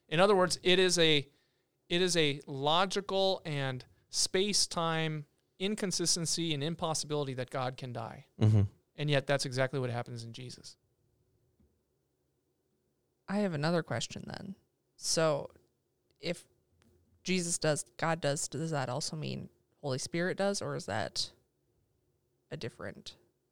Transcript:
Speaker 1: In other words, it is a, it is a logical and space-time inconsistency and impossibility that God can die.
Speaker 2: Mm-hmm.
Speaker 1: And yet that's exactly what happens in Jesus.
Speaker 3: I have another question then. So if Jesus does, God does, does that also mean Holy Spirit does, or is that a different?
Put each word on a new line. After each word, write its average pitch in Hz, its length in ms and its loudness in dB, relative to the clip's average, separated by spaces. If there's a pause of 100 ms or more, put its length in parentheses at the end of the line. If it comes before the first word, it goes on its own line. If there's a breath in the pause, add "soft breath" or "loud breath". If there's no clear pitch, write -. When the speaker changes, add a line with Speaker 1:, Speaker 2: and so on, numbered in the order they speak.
Speaker 1:
In 156 100 2
other 202 160 8
words, 180 260 4
it 180 160 6
is 180 220 6
a, 156 280 6 (600)
it 175 160 0
is 175 140 2
a 147 280 2
logical 190 1000 0
and 135 380 -4 (280)
space-time 165 1120 0 (320)
inconsistency 175 960 -2
and 139 100 -4
impossibility 151 720 -4
that 123 140 -6
God 131 280 -4
can 127 160 -10
die. 117 320 -10 (140)
Speaker 2:
Mm-hmm. 107 220 8 (360)
Speaker 1:
And 151 120 -2
yet 139 180 2
that's 143 180 0
exactly 131 340 -2
what 123 100 -2
happens 120 360 -6
in 117 80 -12
Jesus. - 420 -16 (2500)
Speaker 3:
I 196 80 0
have 202 160 0
another 160 280 2
question - 460 -4
then. - 280 -10 (420)
So 156 520 0 (720)
if 170 240 -6 (800)
Jesus 175 340 0
does, 151 280 0 (120)
God 165 220 0
does, 143 280 -2
does 160 240 -6
that 131 180 -2
also 139 260 -4
mean 131 320 -6 (340)
Holy 135 180 -4
Spirit 170 380 -2
does, 202 240 0
or 139 140 -4
is 170 120 -8
that - 420 -4 (1200)
a 151 60 -8
different? - 580 -12 (360)